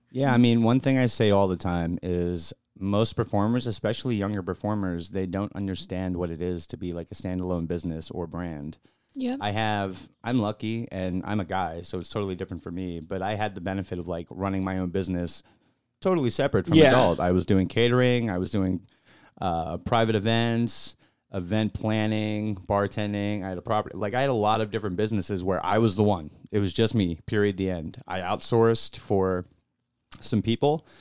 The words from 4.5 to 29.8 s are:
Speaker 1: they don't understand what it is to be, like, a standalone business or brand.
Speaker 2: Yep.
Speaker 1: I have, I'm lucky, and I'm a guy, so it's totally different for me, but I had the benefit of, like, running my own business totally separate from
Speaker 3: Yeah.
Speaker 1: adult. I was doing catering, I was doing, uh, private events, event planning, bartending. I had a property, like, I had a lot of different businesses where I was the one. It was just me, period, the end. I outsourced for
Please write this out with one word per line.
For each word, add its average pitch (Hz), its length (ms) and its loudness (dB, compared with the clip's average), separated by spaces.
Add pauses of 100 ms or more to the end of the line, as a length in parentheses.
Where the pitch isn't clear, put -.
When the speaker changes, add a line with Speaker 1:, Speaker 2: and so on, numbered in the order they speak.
Speaker 1:
they 95 140 -2
don't 98 300 -4
understand 92 600 -4
what 87 120 -2
it 82 120 -8
is 87 260 -4
to - 80 -12
be, 90 160 -6
like, 85 180 -8
a 104 60 -12
standalone 90 540 -4
business 82 420 -6
or 87 160 -8
brand. 80 500 -8 (360)
Speaker 2:
Yep. 262 260 -6
Speaker 1:
I 104 120 -4
have, 101 580 -2 (160)
I'm 123 140 0
lucky, 110 520 -4
and 92 340 -2
I'm 104 140 -2
a 92 60 -2
guy, 87 380 -4
so - 160 -6
it's 82 100 -10
totally 98 260 -4
different 90 280 -10
for 92 80 -10
me, 87 280 -6
but 92 220 -6
I 104 140 -2
had 104 200 -4
the 95 60 -10
benefit 95 360 -4
of, 87 120 -8
like, 85 200 -6
running 95 320 -2
my 95 180 -2
own 90 100 -2
business 87 520 -4 (600)
totally 170 280 2
separate 135 360 2
from - 100 0
Speaker 3:
Yeah. 143 140 10
Speaker 1:
adult. 120 320 6
I 90 100 4
was 90 140 4
doing 95 220 4
catering, 120 640 4
I 92 100 -2
was 104 120 -2
doing, 92 300 0 (580)
uh, 82 380 -2
private 113 400 2
events, 117 800 0 (360)
event 101 400 0
planning, 107 840 -2 (100)
bartending. 101 800 -2
I 92 40 -6
had 92 80 -6
a 85 40 -8
property, - 360 -2
like, 104 160 -4
I 123 60 0
had 139 100 2
a 131 40 2
lot 107 260 2
of 104 100 -2
different 101 280 -4
businesses 101 480 -2
where 92 200 0
I 98 120 2
was 110 180 4
the 107 80 4
one. 90 260 2 (220)
It 104 80 2
was 95 140 0
just 113 200 2
me, 90 320 2
period, 104 300 2
the 95 140 -2
end. 85 360 -8
I 92 140 -6
outsourced 113 800 2
for 92 480 0 (760)